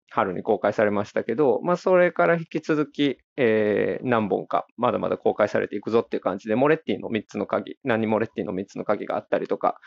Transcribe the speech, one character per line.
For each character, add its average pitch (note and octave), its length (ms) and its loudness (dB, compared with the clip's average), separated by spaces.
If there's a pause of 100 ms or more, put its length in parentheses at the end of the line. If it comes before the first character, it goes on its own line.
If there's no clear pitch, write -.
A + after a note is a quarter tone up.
(100)
春 G2+ 220 0
に F#2 120 -8
公 G#2+ 160 2
開 G#2 120 2
さ A2+ 120 2
れ G#2 80 2
ま G#2 120 0
し - 80 -14
た G#2+ 120 -2
け A2+ 100 -4
ど、 C3+ 300 2
ま F3 80 2
あ、 F3 40 2
そ F#3 200 2
れ F3 160 4
か E3+ 160 2
ら E3+ 80 4
引 E3 80 -6
き E3 160 -6
続 D3+ 280 0
き、 C#3+ 300 0 (180)
え G#2 640 2
ー、 B2 80 -6
何 A2+ 200 2
本 G2 180 -2
か、 - 180 -2 (120)
ま A#2+ 160 0
だ G2+ 80 -2
ま F#2 80 -2
だ - 80 -2
公 G#2+ 180 0
開 G#2 140 2
さ A#2 100 -2
れ G2+ 80 0
て - 80 -10
い G#2 60 -6
く A2 100 -10
ぞ A#2 160 2
っ - 20 -20
て A2 100 -6
い - 20 -4
う - 20 -20
感 G2 160 -2
じ A2 100 -12
で、 G#2+ 60 0
モ C3+ 140 2
レ D#3 80 4
ッ - 20 -10
テ G#2+ 180 -6
ィ F#2 40 -10
の F#2+ 80 -10
三 G#2 180 -4
つ - 100 -12
の G2+ 100 -4
鍵、 - 360 -6
ナ B2 140 0
ン A2 60 0
ニ・ G#2+ 40 0
モ G#2+ 140 0
レ A2+ 60 -2
ッ - 40 -16
テ A2+ 120 -8
ィ - 20 -4
の G2 80 -6
三 F#2+ 140 -6
つ - 120 -16
の G2 60 -8
鍵 - 220 -2
が - 100 -4
あ - 60 -4
っ - 60 -20
た - 120 0
り F#2+ 80 -6
と G#2 100 -2
か、 - 280 -2